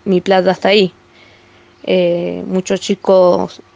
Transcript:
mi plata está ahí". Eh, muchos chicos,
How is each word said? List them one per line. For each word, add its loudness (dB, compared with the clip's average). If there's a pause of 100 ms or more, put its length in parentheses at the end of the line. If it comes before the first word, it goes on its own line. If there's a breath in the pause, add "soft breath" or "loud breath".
mi 0
plata 2
está -2
ahí". 2 (880 soft breath)
Eh, -2
muchos -4
chicos, 0 (140)